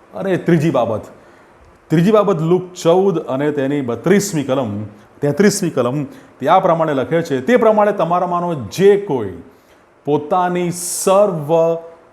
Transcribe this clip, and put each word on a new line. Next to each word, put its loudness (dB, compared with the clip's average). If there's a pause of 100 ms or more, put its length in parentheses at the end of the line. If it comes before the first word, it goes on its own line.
(140)
અને -4
ત્રીજી 0
બાબત, -2 (880)
ત્રીજી 2
બાબત 2
લુક 0
ચૌદ 2
અને -2
તેની -2
બત્રીસમી 0
કલમ, -4 (380)
તેત્રીસમી 0
કલમ, -2
તે -10
આ 4
પ્રમાણે 0
લખે -2
છે, -4
"તે 2
પ્રમાણે 4
તમારામાંનો -2
જે 2
કોઈ -4 (760)
પોતાની -2
સર્વ 0 (360)